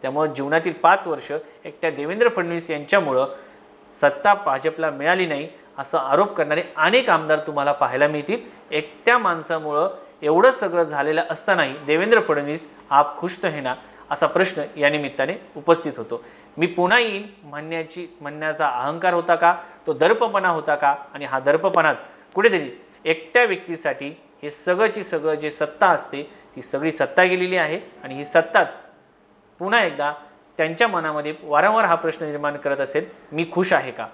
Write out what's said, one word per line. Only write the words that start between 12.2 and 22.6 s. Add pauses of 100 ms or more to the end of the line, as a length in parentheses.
फडणवीस (220)
"आप
खुश
तो
है
ना?" (360)
असा
प्रश्न (140)
या
निमित्ताने (220)
उपस्थित
होतो. (340)
"मी
पुन्हा
येईन" (180)
म्हणण्याची, (120)
म्हणण्याचा
अहंकार
होता
का? (300)
तो
दर्पपणा
होता
का? (180)
आणि
हा
दर्पपणाच (380)
कुठेतरी (340)